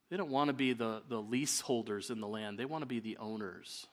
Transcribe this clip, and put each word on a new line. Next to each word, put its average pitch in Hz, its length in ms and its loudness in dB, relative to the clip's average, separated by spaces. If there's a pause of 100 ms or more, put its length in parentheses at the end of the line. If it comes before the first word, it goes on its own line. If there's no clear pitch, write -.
(100)
They 175 60 -2
don't 175 140 -2
want 139 180 6
to 135 60 4
be 131 180 4
the, 113 340 0
the 117 140 -2
leaseholders 113 880 2
in 110 140 -4
the 104 60 -4
land. 107 300 -4
They 120 60 -2
want 156 160 -2
to 143 60 -4
be 127 120 -2
the 110 200 -4
owners. 107 760 -6